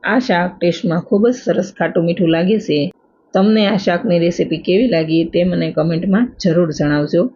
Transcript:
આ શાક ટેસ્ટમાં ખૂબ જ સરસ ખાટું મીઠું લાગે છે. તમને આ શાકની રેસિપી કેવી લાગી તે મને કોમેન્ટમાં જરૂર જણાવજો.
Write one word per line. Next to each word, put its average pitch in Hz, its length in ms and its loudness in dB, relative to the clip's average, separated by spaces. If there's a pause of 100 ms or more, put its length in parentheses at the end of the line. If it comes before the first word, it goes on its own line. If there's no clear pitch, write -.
આ 220 240 0
શાક 180 260 0
ટેસ્ટમાં 170 540 -2
ખૂબ 202 200 2
જ 247 140 2
સરસ 185 360 -2
ખાટું 170 300 -2
મીઠું 170 280 0
લાગે 185 220 2 (100)
છે. 151 120 0 (540)
તમને 208 340 4
આ 196 180 0
શાકની 175 400 0
રેસિપી 170 400 -2
કેવી 214 300 2
લાગી 160 280 0 (100)
તે 170 160 0
મને 170 180 -2 (100)
કોમેન્ટમાં 175 480 0 (160)
જરૂર 170 360 2
જણાવજો. 147 440 0 (140)